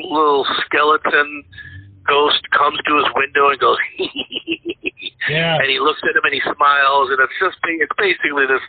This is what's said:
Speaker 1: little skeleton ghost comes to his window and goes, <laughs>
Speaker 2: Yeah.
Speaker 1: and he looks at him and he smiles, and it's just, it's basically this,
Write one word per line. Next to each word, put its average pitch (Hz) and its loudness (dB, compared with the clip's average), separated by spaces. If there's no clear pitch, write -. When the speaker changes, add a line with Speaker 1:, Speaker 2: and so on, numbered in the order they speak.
Speaker 1:
little 147 2
skeleton 147 0
ghost 143 2
comes 151 2
to 151 2
his - 0
window 143 2
and 131 -4
goes, 117 2
<laughs> - -8
Speaker 2:
Yeah. 165 0
Speaker 1:
and 135 0
he 131 0
looks 147 0
at 160 -2
him 151 2
and 143 0
he 135 -2
smiles, 139 2
and 135 0
it's 127 0
just, 190 -2
it's 165 -4
basically 151 0
this, 131 0